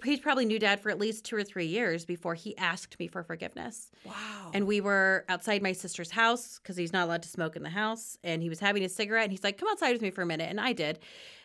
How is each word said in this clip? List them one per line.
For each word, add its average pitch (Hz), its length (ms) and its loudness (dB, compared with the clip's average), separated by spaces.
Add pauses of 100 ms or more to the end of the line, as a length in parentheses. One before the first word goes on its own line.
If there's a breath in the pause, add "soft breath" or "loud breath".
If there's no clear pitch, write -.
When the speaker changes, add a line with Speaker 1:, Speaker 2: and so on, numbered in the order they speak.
Speaker 1:
he's 269 160 2
probably 262 260 4
new 220 140 2
dad 202 200 4
for 202 120 -2
at 214 80 0
least 220 260 -2
two 233 100 -6
or 208 80 0
three 185 220 -4
years 170 400 0
before 170 300 -4
he 185 200 -10
asked 175 440 -4
me 170 80 -6
for 175 160 -8
forgiveness. - 680 -10 (160)
Speaker 2:
Wow. 202 480 -10
Speaker 1:
And 196 140 2
we 208 120 4
were 190 480 4
outside 196 360 0
my 190 80 2
sister's 175 400 -8
house 233 480 2
'cause 180 180 -10
he's 170 160 -2
not 180 140 4
allowed 170 160 -2
to - 60 -14
smoke 160 260 -4
in 156 80 -10
the 151 80 -8
house, 220 520 -4
and 165 200 -2
he 170 60 -2
was 160 100 -4
having 202 240 4
a 185 60 0
cigarette, 220 340 2
and 202 80 2
he's 190 120 -4
like, 202 140 0
"Come 381 120 -2
outside 330 240 2
with 226 100 0
me 190 80 0
for 190 100 -4
a 175 60 2
minute," 165 240 -2
and 208 100 -4
I 240 120 2
did. 156 260 0 (460 loud breath)